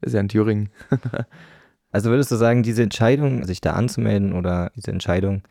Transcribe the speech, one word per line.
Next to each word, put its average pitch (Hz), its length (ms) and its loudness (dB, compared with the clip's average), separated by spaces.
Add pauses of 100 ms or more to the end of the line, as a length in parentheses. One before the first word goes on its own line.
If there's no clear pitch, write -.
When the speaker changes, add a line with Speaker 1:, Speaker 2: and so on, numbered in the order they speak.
Speaker 1:
ist 123 140 -4
ja 107 60 2
in 98 100 0
Thüringen. 104 400 0 (200)
<laughs> 123 360 -4 (680)
Speaker 2:
Also 104 180 0
würdest 131 220 2
du 120 40 0
sagen, 117 280 4
diese 113 180 0
Entscheidung, 123 600 2
sich 92 160 -6
da 80 140 -2
anzumelden 104 580 0
oder 90 420 -2
diese - 160 -12
Entscheidung, 92 600 -2